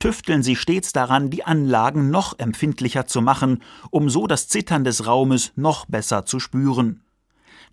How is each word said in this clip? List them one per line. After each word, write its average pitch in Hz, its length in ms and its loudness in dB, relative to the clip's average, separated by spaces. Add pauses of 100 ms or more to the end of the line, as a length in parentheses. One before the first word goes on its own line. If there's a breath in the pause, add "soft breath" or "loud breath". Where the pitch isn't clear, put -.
tüfteln 180 420 0
sie 123 140 2
stets 180 360 -2
daran, 131 380 2
die - 140 -8
Anlagen 139 680 2
noch 185 300 -2
empfindlicher 127 680 -2
zu 123 160 0
machen, 131 400 0 (280 loud breath)
um 147 200 2
so 175 160 0
das - 220 -2
Zittern 175 340 0
des 117 240 -2
Raumes 131 480 2
noch 147 320 -2
besser 107 400 -2
zu 131 140 -4
spüren. 127 600 0 (720 soft breath)